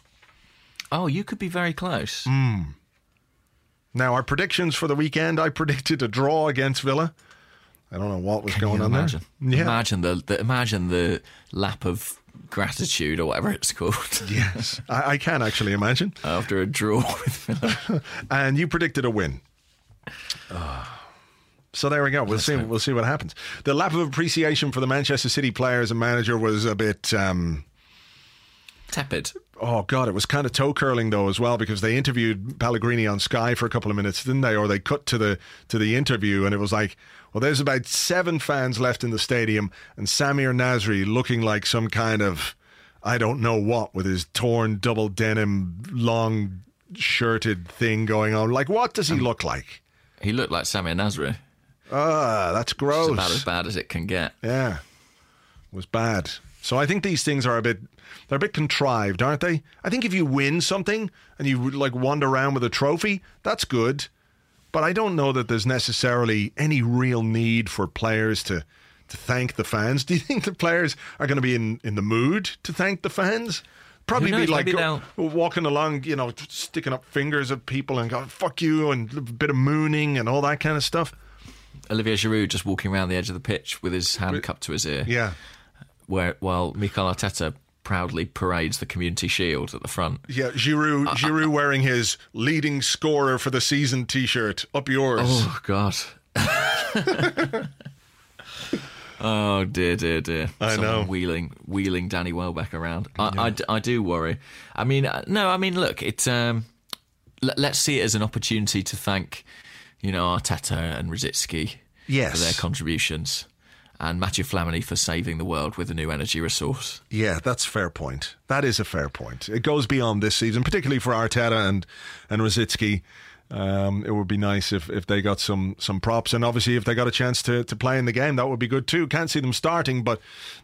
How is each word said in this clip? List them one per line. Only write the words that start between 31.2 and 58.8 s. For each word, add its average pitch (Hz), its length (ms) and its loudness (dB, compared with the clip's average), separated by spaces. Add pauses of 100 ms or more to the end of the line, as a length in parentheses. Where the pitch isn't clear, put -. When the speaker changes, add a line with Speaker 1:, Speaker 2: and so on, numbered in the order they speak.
Speaker 2:
as 98 120 0
well, 120 180 2
because 104 220 0
they 110 160 2
interviewed 120 640 0
Pellegrini 117 480 2
on 101 100 0
Sky 120 380 0
for 120 100 0
a 110 40 0
couple 107 200 0
of 101 60 0
minutes, 101 260 0
didn't 131 200 2
they? 117 120 4
Or 104 140 4
they 101 100 4
cut 143 280 -2
to 123 120 0
the, 104 200 2 (300)
to 113 100 0
the 107 180 4
interview, 104 480 2
and 101 100 2
it 101 40 0
was 101 140 0
like, 104 240 0 (380)
well, 107 80 -2
there's 139 180 2
about 135 240 2
seven 175 540 0
fans 131 420 0
left 127 240 0
in 120 60 0
the 110 80 -2
stadium, 107 520 2 (280)
and 104 80 -6
Samir 139 480 2
Nasri 113 500 2
looking 117 380 0
like 107 240 0
some 113 220 2
kind 113 340 0
of, 90 340 -2 (460)
I 120 160 2
don't 117 220 2
know 117 160 2
what, 107 380 0
with 92 120 0
his 92 260 0
torn 117 460 2
double 110 320 2
denim, 101 720 0 (100)
long 113 720 0 (320)
shirted 110 760 0
thing 110 380 0
going 107 280 2
on. 110 180 2
Like, 131 180 2
what 226 240 0
does - 140 0
he 165 60 2
Speaker 1:
Um, 143 60 2
Speaker 2:
look 120 240 0
like? 65 380 -6 (400)
Speaker 1:
he 101 100 0
looked 123 200 0
like 82 120 -2
Samir 87 300 -2
Nasri. 87 420 0 (560)
Speaker 2:
Ah, 131 640 2
that's 117 180 -2
Speaker 1:
It's - 80 -6
about 147 360 2
Speaker 2:
gross. 92 180 0
Speaker 1:
as 135 100 -2
bad 87 220 -2
as 98 100 -4
it - 140 -6
can 85 160 -4
get. 92 260 -2 (100)
Speaker 2:
Yeah. 120 360 -2
It - 1000 -20
was 92 100 -8
bad. 113 440 0 (320)
So 127 160 0
I 143 80 2
think 185 160 0
these 180 220 0
things 139 200 0
are 117 140 2
a - 40 -2
bit, 110 180 2 (480)
they're 139 80 0
a - 20 2
bit 208 160 0
contrived, 120 680 2